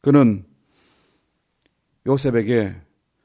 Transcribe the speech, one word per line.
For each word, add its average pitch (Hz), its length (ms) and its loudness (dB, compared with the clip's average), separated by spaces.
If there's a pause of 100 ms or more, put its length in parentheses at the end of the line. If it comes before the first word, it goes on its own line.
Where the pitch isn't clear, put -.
그는 123 420 2 (1600)
요셉에게 117 680 -2 (500)